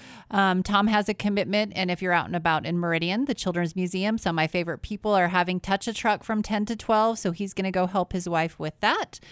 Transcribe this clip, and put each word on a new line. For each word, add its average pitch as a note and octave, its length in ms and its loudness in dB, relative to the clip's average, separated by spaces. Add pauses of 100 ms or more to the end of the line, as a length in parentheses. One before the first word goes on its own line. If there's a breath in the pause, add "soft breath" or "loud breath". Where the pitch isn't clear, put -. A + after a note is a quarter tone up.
(300 loud breath)
Um, F#3+ 320 4
Tom G3+ 240 2
has G#3+ 240 2
a G#3 40 0
commitment, G#3 600 0
and F#3 140 0
if F3 100 -2
you're F3+ 140 0
out E3 120 2
and E3+ 80 -6
about D#3+ 300 2
in E3+ 140 -2
Meridian, E3+ 480 0
the C4+ 80 0
Children's F3 420 -2
Museum, F#3 400 -2
some F#3 180 -2
of - 20 0
my D#3+ 100 2
favorite E3 320 -4
people G#3+ 340 -4
are F3+ 160 4
having F3+ 320 0
Touch F#3+ 260 -2
a A#3 60 -4
Truck G#3+ 320 -2
from G#3+ 180 -2
ten G#3 220 -2
to A3+ 120 -4
twelve, A3 420 2
so F3 140 -2
he's F#3+ 200 -6
gonna F#3+ 180 -2
go F#3 160 2
help F#3 280 -2
his F3+ 120 -2
wife E3 320 0
with D#3 220 -6
that. D4+ 400 0 (120)